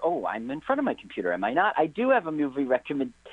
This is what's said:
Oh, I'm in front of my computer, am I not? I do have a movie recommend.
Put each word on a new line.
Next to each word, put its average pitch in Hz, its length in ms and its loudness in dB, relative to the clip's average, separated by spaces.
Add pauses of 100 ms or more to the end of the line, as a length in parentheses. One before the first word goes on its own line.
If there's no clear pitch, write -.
Oh, 156 220 0
I'm 113 260 -6
in 147 80 -6
front 277 200 0
of 294 60 0
my 151 80 0
computer, - 380 -4
am 90 140 0
I 117 80 0
not? 185 240 2
I 156 100 4
do 233 220 0
have 220 180 4
a 156 60 -4
movie 143 320 0
recommend. 127 480 0 (200)